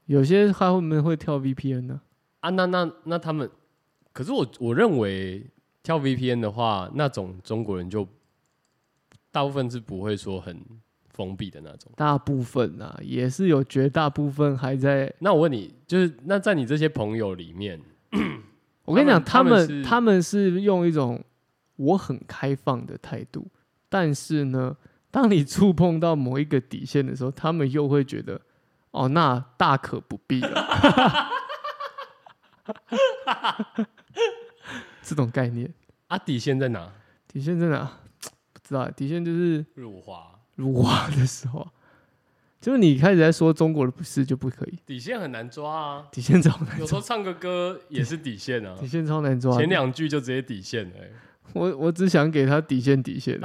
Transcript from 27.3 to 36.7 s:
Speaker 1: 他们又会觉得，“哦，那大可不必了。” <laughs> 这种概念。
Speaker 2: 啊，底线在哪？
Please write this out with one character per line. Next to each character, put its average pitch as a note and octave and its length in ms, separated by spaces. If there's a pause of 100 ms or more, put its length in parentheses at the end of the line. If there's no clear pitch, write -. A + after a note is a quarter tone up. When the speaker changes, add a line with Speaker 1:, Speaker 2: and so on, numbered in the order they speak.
Speaker 1:
他 D#3 220
们 D3 180
又 D3 180
会 C#3 140
觉 A2+ 180
得 - 200 (500)
，“哦， - 180
那 C#3 300 (180)
大 D3+ 200
可 - 240
不 - 260
必 C3 140
了。” C#4 200 (2000)
<laughs> A#3 1200 (1160)
这 D#3 140
种 B2+ 140
概 B2+ 180
念。 A#2+ 240 (340)
Speaker 2:
啊， F3+ 100
底 D3 220
线 C3 200
在 C3+ 100
哪？ F#2+ 240 (340)